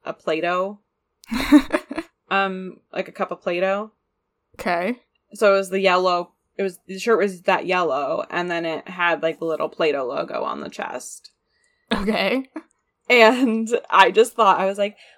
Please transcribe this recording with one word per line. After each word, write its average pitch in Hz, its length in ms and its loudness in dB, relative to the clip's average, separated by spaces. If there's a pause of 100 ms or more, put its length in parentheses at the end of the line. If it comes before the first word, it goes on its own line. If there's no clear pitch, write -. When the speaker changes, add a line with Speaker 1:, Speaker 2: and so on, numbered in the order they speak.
Speaker 1:
a 160 100 -10
Play-Doh. 180 680 -4 (500)
Speaker 2:
<laughs> - 680 2 (320)
Speaker 1:
Um, 190 480 -4 (120)
like 190 160 -8
a - 40 -20
cup - 180 -6
of 170 120 -12
Play-Doh. 190 500 -2 (640)
Speaker 2:
Okay. 185 440 -2 (340)
Speaker 1:
So 208 200 4
it 196 40 4
was 196 120 -2
the 190 100 -2
yellow, 180 520 2 (260)
it 196 60 -2
was, 190 240 -6
the 190 100 -12
shirt 214 220 2
was 185 240 -2
that - 240 0
yellow, 160 640 -2
and 175 180 -4
then 170 160 -4
it 160 240 -8
had, 175 320 -2
like, 160 160 -2
the 170 80 -8
little 160 240 -4
Play-Doh 143 360 -2
logo - 380 -6
on - 180 -6
the - 100 -10
chest. - 580 -12 (640)
Speaker 2:
Okay. 208 560 -2 (640)
Speaker 1:
And 226 580 4 (220)
I 190 180 6
just 214 240 2
thought, 196 260 4
I 190 60 0
was 202 140 -4
like, 208 180 -4 (200)